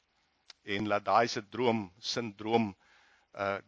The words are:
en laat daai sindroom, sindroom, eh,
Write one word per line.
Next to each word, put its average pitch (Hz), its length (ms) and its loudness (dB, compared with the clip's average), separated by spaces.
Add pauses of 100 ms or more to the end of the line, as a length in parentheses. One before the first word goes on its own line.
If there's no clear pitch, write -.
(640)
en 104 240 -4
laat 101 180 0
daai 107 220 4
sindroom, 113 720 -2
sindroom, 110 760 -2 (600)
eh, 98 220 -2 (100)